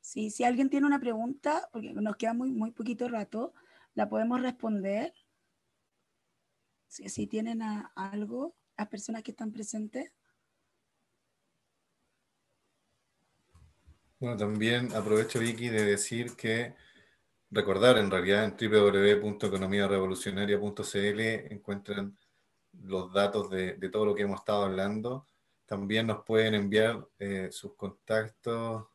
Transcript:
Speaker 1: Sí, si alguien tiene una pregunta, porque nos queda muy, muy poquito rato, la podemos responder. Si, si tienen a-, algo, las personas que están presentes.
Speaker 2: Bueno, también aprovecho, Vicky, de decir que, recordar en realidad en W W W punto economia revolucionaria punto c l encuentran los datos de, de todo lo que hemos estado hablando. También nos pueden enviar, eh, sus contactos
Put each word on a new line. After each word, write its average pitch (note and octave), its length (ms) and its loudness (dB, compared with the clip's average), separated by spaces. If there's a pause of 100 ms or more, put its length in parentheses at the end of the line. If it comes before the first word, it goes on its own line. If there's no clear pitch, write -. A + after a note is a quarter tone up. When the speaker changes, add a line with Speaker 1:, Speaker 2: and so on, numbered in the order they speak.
Speaker 1:
Sí, G#3+ 300 -6
si B3 120 -2
alguien A#3+ 240 4
tiene C#4+ 200 2
una C#4+ 120 4
pregunta, B3 720 -2
porque A3 220 -10
nos G#3 220 -2
queda A3+ 180 -2
muy, B3+ 160 -2
muy A3+ 220 -2
poquito A#3 360 -4
rato, A3+ 460 -6 (400)
la G#3 160 -2
podemos A3+ 320 0
responder. A3 720 -2 (1700)
Si, - 220 -16
si G#3 180 -6
tienen A3+ 340 -4
a-, G#3+ 340 -6
algo, G#3 600 -6 (200)
las G#3 120 -6
personas A3 340 -10
que - 80 -12
están G#3+ 220 -8
presentes. A3 600 -8 (4000)
Speaker 2:
Bueno, A#2+ 180 -4
también A2 580 0
aprovecho, A2 440 2
Vicky, A#2 300 -2
de G#2+ 160 2
decir A#2 500 0
que, A#2 380 -2 (800)
recordar G#2+ 480 6
en G2+ 100 2
realidad F#2+ 360 4
en G#2 60 -2
W G#2+ 240 0
W G2+ 240 8
W G#2 220 8
punto G#2 260 -4
economia G2 400 0
revolucionaria G2 720 0
punto G#2 240 -4
c G2+ 260 0
l A2 440 -2
encuentran G2+ 640 -8 (640)
los F#2 320 -4
datos G2+ 380 2
de, F#2 220 -2
de F#2 160 -6
todo G#2+ 160 2
lo G2+ 100 4
que G2+ 80 0
hemos G2 160 -2
estado G#2 240 0
hablando. G#2+ 640 -2 (380)
También G#2+ 420 -2
nos G#2 160 -2
pueden A2 300 4
enviar, G#2+ 520 2 (140)
eh, G2 320 -4
sus - 240 -14
contactos A2 1200 -4